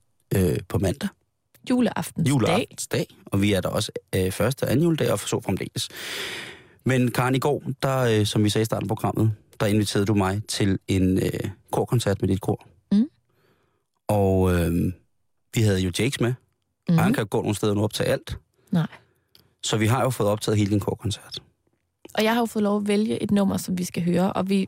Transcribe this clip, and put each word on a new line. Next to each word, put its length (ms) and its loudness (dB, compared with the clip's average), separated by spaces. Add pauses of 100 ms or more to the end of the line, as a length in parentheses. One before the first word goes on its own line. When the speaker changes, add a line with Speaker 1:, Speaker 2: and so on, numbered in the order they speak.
(360)
Speaker 1:
øh, 220 2 (120)
på 80 -2
mandag. 320 0 (600)
Speaker 2:
Juleaftens 560 0
dag. 40 2
Speaker 1:
Juleaftens 580 0
dag, 180 -2 (200)
og 160 -2
vi 120 4
er 80 2
der 80 -4
også, 220 -4 (240)
øh, 160 0
første 320 -2
og 80 -2
anden 120 2
juledag, 280 0
og 80 -2
så 220 -4
fremdeles. 480 -6 (960)
Men 280 2
Karen, 240 0
i 40 0
går, 240 0 (180)
der, 180 0
øh, 260 4
som 180 2
vi 60 4
sagde 120 2
i 40 0
starten 200 -4
af 20 -6
programmet, 440 0 (280)
der 60 0
inviterede 400 2
du 80 2
mig 340 0
til 400 0
en, 300 2
øh, 320 -2 (220)
korkoncert 500 0
med 80 0
dit 120 0
kor. 260 -4 (240)
Speaker 2:
Mm. 180 4 (1000)
Speaker 1:
Og, 480 4
øh, 380 0 (600)
vi 60 2
havde 180 4
jo 200 0
Jakes 200 -2
med, 140 0 (560)
Speaker 2:
Mm. 80 4
Speaker 1:
og 60 4
han 100 4
kan 80 0
jo 100 -4
gå 100 0
nogle 140 0
steder 180 0
nu 100 2
op 100 -2
til 100 -4
alt. 340 -2 (340)
Speaker 2:
Nej. 160 2 (760)
Speaker 1:
Så 140 -2
vi 100 2
har 160 2
jo 60 2
fået 200 0
optaget 280 0
hele 140 2
din 80 2
korkoncert. 640 -6 (720)
Speaker 2:
Og 80 0
jeg 100 2
har 60 0
jo 60 0
fået 180 -2
lov 180 0
at 60 -4
vælge 360 -2
et 80 -6
nummer, 260 2
som 200 -4
vi 60 -4
skal 200 -6
høre, 300 0
og 160 -4
vi, 180 0